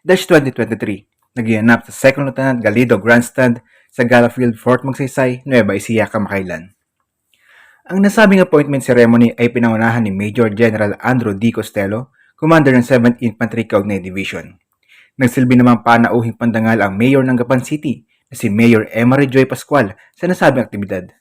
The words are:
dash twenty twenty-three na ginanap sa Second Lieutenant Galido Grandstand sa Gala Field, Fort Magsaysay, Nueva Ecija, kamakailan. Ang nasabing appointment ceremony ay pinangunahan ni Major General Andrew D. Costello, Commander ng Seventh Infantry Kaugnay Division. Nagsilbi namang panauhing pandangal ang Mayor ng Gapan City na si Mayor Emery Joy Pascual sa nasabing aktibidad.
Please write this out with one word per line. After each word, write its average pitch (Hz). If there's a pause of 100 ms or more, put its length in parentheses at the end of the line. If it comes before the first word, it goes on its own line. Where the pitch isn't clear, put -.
dash 185
twenty 143
twenty-three 107 (240)
na 127
ginanap 113
sa -
Second 139
Lieutenant 135
Galido 110
Grandstand 120 (240)
sa -
Gala 120
Field, 120
Fort 123
Magsaysay, 127
Nueva 113
Ecija, 107
kamakailan. 92 (1120)
Ang 196
nasabing 202
appointment 143
ceremony 117
ay 120
pinangunahan 113
ni 101
Major 107
General 107
Andrew 113
D. 101
Costello, 107 (240)
Commander 156
ng 120
Seventh 120
Infantry 113
Kaugnay 101
Division. 92 (580)
Nagsilbi 127
namang 123
panauhing 117
pandangal 113
ang 98
Mayor 131
ng 127
Gapan 123
City 143 (240)
na -
si -
Mayor 110
Emery 127
Joy 131
Pascual 127 (160)
sa 180
nasabing 139
aktibidad. 98 (100)